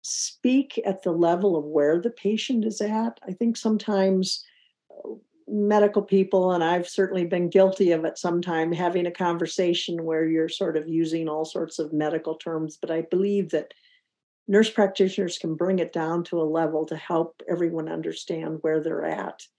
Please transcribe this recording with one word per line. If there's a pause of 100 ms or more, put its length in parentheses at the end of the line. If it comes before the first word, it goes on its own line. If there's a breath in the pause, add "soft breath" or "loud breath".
speak
at
the
level
of
where
the
patient
is
at.
I
think
sometimes, (440 loud breath)
uh, (380)
medical
people,
and
I've
certainly
been
guilty
of
it
sometime,
having
a
conversation
where
you're
sort
of
using
all
sorts
of
medical
terms,
but
I
believe
that (760 soft breath)
nurse
practitioners
can
bring
it
down
to
a
level
to
help
everyone
understand
where
they're
at (140)